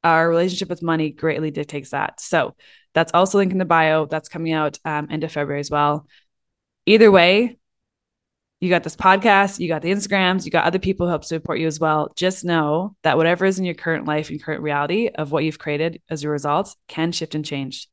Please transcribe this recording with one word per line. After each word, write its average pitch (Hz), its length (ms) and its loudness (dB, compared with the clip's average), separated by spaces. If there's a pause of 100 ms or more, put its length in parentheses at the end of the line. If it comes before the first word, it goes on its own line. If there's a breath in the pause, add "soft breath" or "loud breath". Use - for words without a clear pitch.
Our 165 240 4
relationship 180 400 0
with 175 140 -8
money 160 280 0
greatly 156 400 -4
dictates 143 400 -10
that. - 300 -6
So - 340 -2 (400 soft breath)
that's 165 200 0
also 190 240 4
linked 190 140 2
in 190 60 -2
the 185 60 0
bio. 160 420 2
That's 156 220 -6
coming 160 240 -6
out, 151 320 -2
um, 151 260 -6
end 156 140 -4
of 160 80 -10
February 143 280 -4
as 143 100 -8
well. 147 360 0 (800 soft breath)
Either 214 240 8
way, 190 480 4 (1000)
you 180 80 -2
got 175 160 2
this 185 100 -8
podcast, 196 640 4
you 175 80 -4
got 160 160 -4
the 170 80 -2
Instagrams, 190 540 0
you - 80 -8
got 165 140 2
other 175 120 0
people 185 280 -2
who 180 40 -2
help 160 140 -2
support 160 340 -6
you 160 80 -2
as 156 140 -4
well. 156 340 0
Just 185 300 -2
know 165 580 0
that 143 140 2
whatever 170 280 2
is 190 140 0
in 190 60 -2
your 170 100 -4
current 160 320 -4
life 151 240 -4
and 147 100 -10
current 156 220 -8
reality 151 460 -2
of 147 240 -6
what 151 100 0
you've 156 160 -4
created 156 500 -4
as 151 140 -6
your 151 80 -4
results 147 460 -2 (100)
can 165 240 -4
shift 165 240 -8
and 156 100 -4
change. 139 480 -10